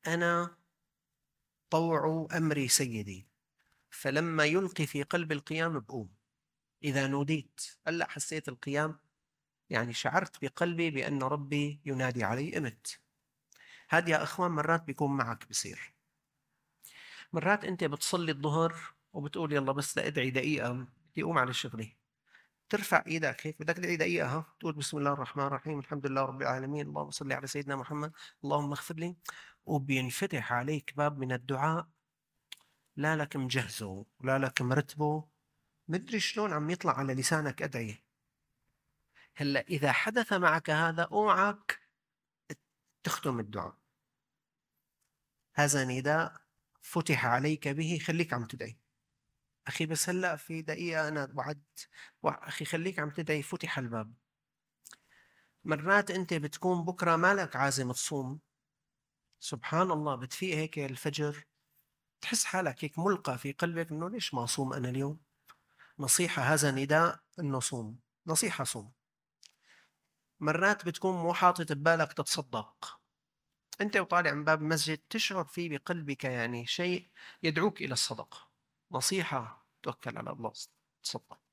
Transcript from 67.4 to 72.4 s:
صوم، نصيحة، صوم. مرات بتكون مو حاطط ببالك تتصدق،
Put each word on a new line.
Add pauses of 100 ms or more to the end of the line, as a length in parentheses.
صوم، (280)
نصيحة،
صوم. (1500)
مرات
بتكون
مو
حاطط
ببالك
تتصدق، (840)